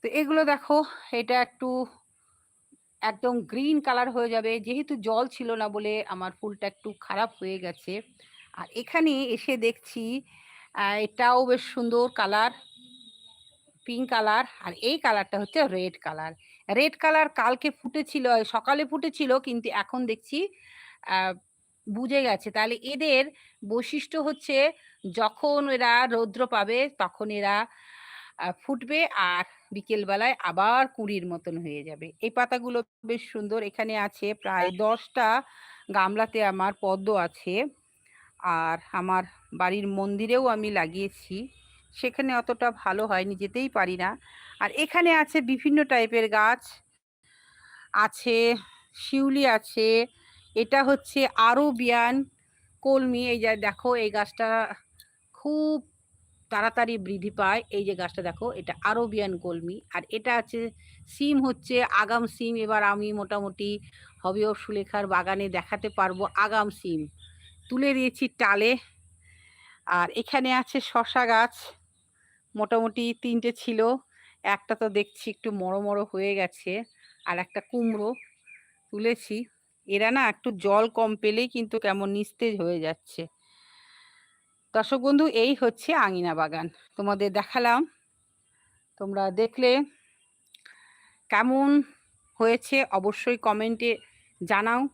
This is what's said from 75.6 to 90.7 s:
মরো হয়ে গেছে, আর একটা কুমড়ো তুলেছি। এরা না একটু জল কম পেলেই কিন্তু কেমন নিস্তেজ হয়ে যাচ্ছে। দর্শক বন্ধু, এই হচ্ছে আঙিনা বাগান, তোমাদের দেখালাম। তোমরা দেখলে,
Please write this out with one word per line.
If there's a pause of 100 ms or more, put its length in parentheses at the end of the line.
মরো
হয়ে
গেছে, (540)
আর
একটা
কুমড়ো (840)
তুলেছি। (500)
এরা
না (120)
একটু (160)
জল (120)
কম
পেলেই
কিন্তু
কেমন
নিস্তেজ
হয়ে
যাচ্ছে। (1500)
দর্শক
বন্ধু,
এই (100)
হচ্ছে
আঙিনা
বাগান, (300)
তোমাদের
দেখালাম। (1160)
তোমরা
দেখলে, (1600)